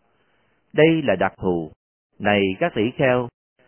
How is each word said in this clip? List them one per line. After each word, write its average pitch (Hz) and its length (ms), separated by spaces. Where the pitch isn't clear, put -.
Đây 160 300
là 107 140
đặc 95 200
thù. 85 360
Này 104 240
các 170 140
tỷ 113 160
kheo, 127 380